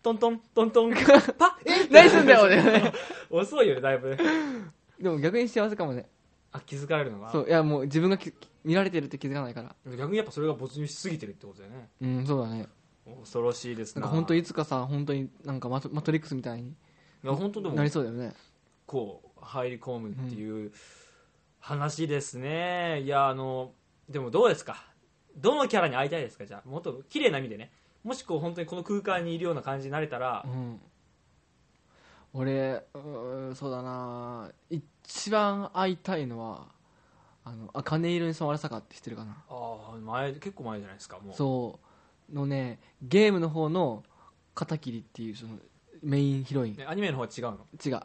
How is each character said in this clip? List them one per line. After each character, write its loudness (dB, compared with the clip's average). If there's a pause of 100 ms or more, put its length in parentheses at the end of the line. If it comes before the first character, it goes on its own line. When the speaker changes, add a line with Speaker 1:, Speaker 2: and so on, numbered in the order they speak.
Speaker 1:
ト 0
ン -2
ト 4
ン、 -6 (140)
ト 4
ン -2
ト 6
ン。 0
Speaker 2:
<laughs> -
Speaker 1:
パ 0
ッ！ 2 (600)
え？ 4
Speaker 2:
何 12
す 8
ん 6
だ 12
よ、 10
ね。 6 (160)
Speaker 1:
<laughs> -14
遅 2
い 8
よ 4
ね、 -4
だ 2
い 2
ぶ。 -4 (840)
Speaker 2:
で 0
も 0
逆 2
に 2
幸 0
せ -6
か -4
も -4
ね。 -10 (440)
Speaker 1:
あ、 -12
気 -14
づ -8
か 0
れ 0
る -4
の -12
が？ -12
Speaker 2:
そ 0
う、 -4
い 0
や、 6
も 2
う -2
自 0
分 4
が 2
き-、 -12 (320)
見 -2
ら 2
れ 0
て -2
る -8
っ -14
て -12
気 -8
づ -4
か -4
な -8
い -14
か -12
ら。 -18 (220)
Speaker 1:
逆 -6
に 0
や -2
っ -6
ぱ -14
そ -8
れ 0
が 0
没 -10
入 -6
し -12
す -10
ぎ -6
て -12
る -14
っ -18
て -20
こ -18
と -20
だ -20
よ -20
ね。 -18 (120)
Speaker 2:
う -4
ん、 -2
そ 0
う -2
だ -6
ね。 -8 (520)
Speaker 1:
恐 -6
ろ 2
し -8
い -8
で -8
す -18
な。 -6
Speaker 2:
な -6
ん -4
か 0
ほ 2
ん -4
と 0
い 2
つ -12
か -4
さ、 -4
ほ -4
ん -4
と -4
に -4 (140)
な -8
ん -6
か -8
マ -2
ト-、 -12
マ -6
ト -2
リ 2
ッ -4
ク -20
ス -8
み -6
た -8
い -12
に -14
Speaker 1:
い -16 (500)
や、 -2
ほ -4
ん -4
と -8
で -6
も、 -4
Speaker 2:
な 2
り 2
そ -2
う -2
だ -4
よ -8
ね。 -10 (540)
Speaker 1:
こ -8 (140)
う、 -20
入 -8
り -12
込 -10
む -10
っ -12 (160)
て -10
い -10
う -14 (880)
話 -6
で -2
す -14
ね。 -4
Speaker 2:
う -8
ん。 -8
Speaker 1:
い -6
や、 2
あ 0
の、 -8 (340)
で -8
も -6
ど 4
う 6
で 2
す -16
か？ -16 (440)
ど 2
の 0
キ 0
ャ 4
ラ 2
に -4
会 0
い -4
た -4
い -4
で -8
す -20
か？ -16
じ -16
ゃ -16
あ、 -20
も -10
っ -10
と -10
綺 -4
麗 4
な -4
意 -4
味 -8
で -12
ね。 -16 (320)
も -8
し -10
こ -4
う、 -2
本 -6
当 -8
に -6
こ -10
の -10
空 -4
間 -2
に -6
い -6
る -6
よ -2
う -2
な -8
感 -6
じ -12
に -10
な -4
れ -4
た -10
ら。 -4
Speaker 2:
う -10
ん。 -10 (1500)
俺、 -2 (100)
う -16
ー -12
ん、 -12
そ -10
う -6
だ -8
な。 -12 (180)
一 -10
番 0
会 -2
い -6
た -6
い -4
の -10
は、 -12 (760)
あ -16
の、 -16
茜 -4
色 -2
に -4
染 -6
ま -2
れ -6
坂 -10
っ -10
て -20
知 -20
っ -20
て -16
る -12
か -16
な？ -18
Speaker 1:
あ -16 (420)
ー、 -16
前、 -6
結 -12
構 -16
前 -8
じ -14
ゃ -20
な -20
い -20
で -20
す -20
か、 -18
も -18
う。 -18
Speaker 2:
そ -4 (520)
う。 -16
の -4
ね、 -6 (220)
ゲ 4
ー 2
ム 0
の 0
方 -2
の -2 (500)
片 -6
桐 -10
っ -14
て -18
い -8
う -12
そ -18
の -14 (460)
メ 0
イ 2
ン -4
ヒ -10
ロ 0
イ -6
ン。 -10
Speaker 1:
え、 -14
ア -8
ニ -4
メ -2
の -6
方 -6
は -6
違 -12
う -6
の？ -10 (180)
Speaker 2:
違 -4
う。 -6